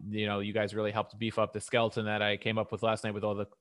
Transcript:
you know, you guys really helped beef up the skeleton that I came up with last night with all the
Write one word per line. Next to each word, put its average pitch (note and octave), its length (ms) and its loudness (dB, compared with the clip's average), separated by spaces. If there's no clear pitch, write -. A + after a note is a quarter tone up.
you G#2 160 0
know, G#2 140 0
you G#2 120 -2
guys G#2 220 0
really G#2+ 180 0
helped G#2 260 -2
beef A2+ 200 -2
up G#2+ 140 2
the G#2+ 80 -4
skeleton A2+ 460 2
that G#2+ 160 0
I G#2 140 2
came A2+ 220 -2
up G#2+ 140 0
with G#2+ 100 -6
last A2 220 2
night A2 100 -2
with G2+ 100 -4
all G#2 100 0
the G2+ 120 -4